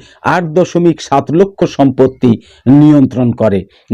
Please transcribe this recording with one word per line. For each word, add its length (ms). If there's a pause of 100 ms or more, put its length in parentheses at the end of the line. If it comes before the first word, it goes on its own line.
(220)
আট 220
দশমিক 560
সাত 320
লক্ষ 320
সম্পত্তি 680 (340)
নিয়ন্ত্রণ 680
করে, 320 (300)